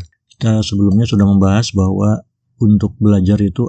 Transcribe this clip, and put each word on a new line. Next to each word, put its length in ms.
Kita 320
sebelumnya 420
sudah 220
membahas 480
bahwa 480
untuk 400
belajar 400
itu 260